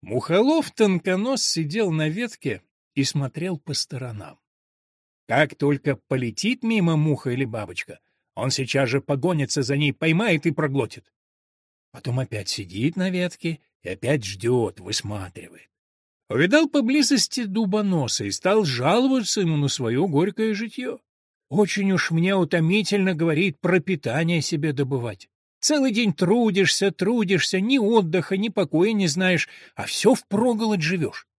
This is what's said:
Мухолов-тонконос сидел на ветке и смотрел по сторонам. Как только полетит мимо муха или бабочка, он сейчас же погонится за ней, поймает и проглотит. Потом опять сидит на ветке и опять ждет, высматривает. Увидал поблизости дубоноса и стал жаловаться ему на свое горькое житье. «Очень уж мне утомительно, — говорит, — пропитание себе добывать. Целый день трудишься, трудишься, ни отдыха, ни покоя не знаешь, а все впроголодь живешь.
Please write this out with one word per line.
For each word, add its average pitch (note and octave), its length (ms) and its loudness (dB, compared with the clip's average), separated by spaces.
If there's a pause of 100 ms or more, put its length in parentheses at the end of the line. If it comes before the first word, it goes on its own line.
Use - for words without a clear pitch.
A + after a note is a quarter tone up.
Мухолов-тонконос G3+ 1400 0
сидел F3 460 -2
на D#3 180 0
ветке D#3+ 540 -6 (320)
и C#3 100 0
смотрел D3+ 540 -4
по - 160 -10
сторонам. A#2+ 640 -8 (880)
Как C#3 280 0
только C#3+ 420 0
полетит C3 680 -4
мимо G3+ 340 2
муха D3+ 320 0
или B2+ 160 -2
бабочка, G#2 560 -10 (340)
он A#2+ 160 -2
сейчас C3+ 380 0
же C3+ 140 0
погонится D3 580 0
за C3+ 160 0
ней, C#3+ 160 2
поймает E3 540 0
и E3 40 2
проглотит. C#3 600 -4 (800)
Потом B2+ 280 -4
опять G#2+ 280 -6
сидит G#2+ 480 -4
на F#3 140 -2
ветке F3 500 -4 (220)
и F3 80 -10
опять B2+ 340 -2
ждет, G2+ 560 -2
высматривает. G2 880 -10 (640)
Увидал G#3 400 4
поблизости C4+ 760 2
дубоноса F#3+ 800 0
и G2+ 60 -4
стал G3+ 340 2
жаловаться G3+ 760 2
ему E3 160 2
на C#3+ 100 2
свое C3 380 0
горькое G3+ 480 0
житье. A3+ 460 -8 (500)
«Очень G3 420 2
уж - 200 0
мне F3 220 2
утомительно, — F#3 800 2
говорит, — E3 460 0
пропитание E3+ 800 0
себе D3+ 320 -2
добывать. B2 560 -4 (320)
Целый C#4 300 2
день G#3+ 220 2
трудишься, G3 800 2
трудишься, F#3+ 680 0
ни B3+ 180 2
отдыха, G3 580 2
ни G#3+ 120 0
покоя F#3 440 2
не G3 160 2
знаешь, F3+ 400 0 (260)
а - 120 -8
все - 280 4
впроголодь A3 680 0
живешь. D#3 440 -4 (120)